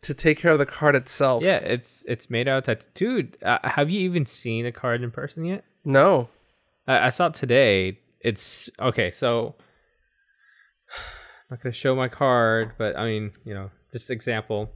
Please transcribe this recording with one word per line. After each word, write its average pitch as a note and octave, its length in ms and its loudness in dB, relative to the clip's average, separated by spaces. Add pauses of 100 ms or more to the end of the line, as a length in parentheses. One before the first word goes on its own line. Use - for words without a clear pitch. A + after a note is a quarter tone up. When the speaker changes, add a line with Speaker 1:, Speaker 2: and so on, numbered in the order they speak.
Speaker 1:
To D3+ 100 -8
take D3+ 260 2
care E3+ 120 4
of D3+ 80 6
the C#3+ 60 4
card D3 300 2
itself. C3 480 0
Speaker 2:
Yeah, F3+ 140 4
it's, - 500 -4
it's - 220 -6
made A#2+ 180 -2
out C3+ 120 0
of B2+ 60 -8 (140)
tit-, - 140 -20
dude, G#3+ 500 -2
uh, A#2 200 2
have D3 260 0
you G3 120 -2
even F3 260 0
seen A#2 400 -6
a A#2+ 40 -6
card A#2+ 320 -4
in A#2+ 80 -6
person C#3+ 340 -10
yet? F#3 180 -6 (200)
Speaker 1:
No. C#3 460 4 (580)
Speaker 2:
I, B2 200 4
I - 20 4
saw F3 180 0
it D#3+ 60 -2
today. A2 680 2 (220)
It's, - 480 -6 (100)
okay, A2+ 320 -2
so, A#2 440 -2 (1300)
<sighs> - 60 -18 (540)
I'm B2+ 80 -12
not - 60 -18
gonna B2 100 -6
show C3 220 0
my B2+ 120 0
card, A2+ 720 2
but, G#2+ 200 -2
I G#2+ 80 -4
mean, G#2+ 260 -4 (140)
you G#2+ 80 -12
know, F#2+ 160 -12 (220)
just - 180 -12
example. A2 680 -4